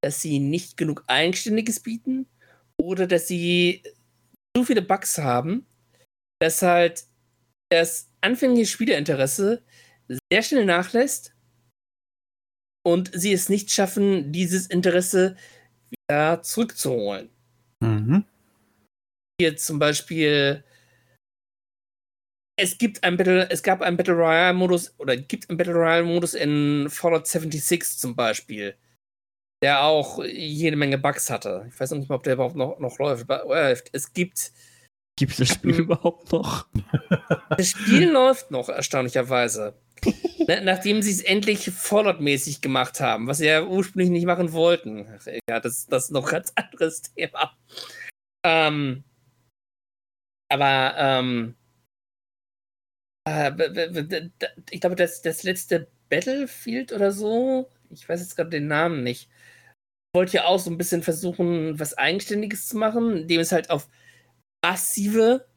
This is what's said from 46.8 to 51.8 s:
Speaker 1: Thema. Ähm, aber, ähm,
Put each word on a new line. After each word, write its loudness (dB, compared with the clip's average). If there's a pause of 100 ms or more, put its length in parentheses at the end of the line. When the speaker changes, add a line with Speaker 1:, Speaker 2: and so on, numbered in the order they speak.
Speaker 1:
Thema. -8 (880)
Ähm, 2 (1500)
aber, 2
ähm, 0 (1700)